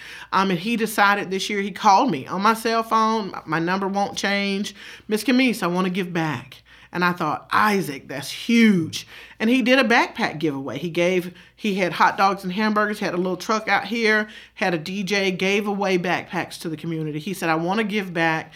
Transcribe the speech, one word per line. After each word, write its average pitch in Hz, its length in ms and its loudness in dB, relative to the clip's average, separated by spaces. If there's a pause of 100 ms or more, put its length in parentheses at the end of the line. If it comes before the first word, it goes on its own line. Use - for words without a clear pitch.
(340)
Um, 190 160 2
and 175 100 0
he 226 160 -2
decided 208 540 2
this 190 180 -2
year, 208 140 -2
he 202 80 -4
called 214 400 4
me 135 160 -4
on 180 160 -4
my 220 100 6
cell 226 300 0
phone. 220 500 0 (140)
"My 156 120 -2
number 190 300 0
won't 196 300 -2
change. 202 560 -2 (340)
Miss 214 160 -2
Camise, 254 380 4
I 180 40 0
wanna 180 220 0
give 180 240 -4
back." 156 500 -4 (300)
And 175 120 0
I 180 80 4
thought, 165 380 -4
"Isaac, 190 560 0
that's 143 240 -10
huge." 214 800 2 (300)
And 220 120 0
he 262 100 4
did 254 180 6
a 269 60 4
backpack 233 540 2
giveaway. 139 400 -4
He 175 100 -6
gave, 175 460 0 (200)
he 208 200 -2
had 180 180 0
hot 170 240 2
dogs 196 260 2
and 180 120 -6
hamburgers, 208 460 0
had 180 120 -2
a 180 60 -2
little 185 180 -2
truck 220 320 -2
out 196 160 2
here, 214 440 0 (260)
had 190 180 0
a 170 60 0
D 185 240 -6
J, 196 280 0
gave 190 360 0
away 196 320 0
backpacks 170 640 -2
to 170 100 -8
the 156 60 -6
community. 156 420 -6
He 180 160 -6
said, 170 160 -2
"I 160 60 2
wanna 185 280 0
give 196 300 -4
back 165 420 0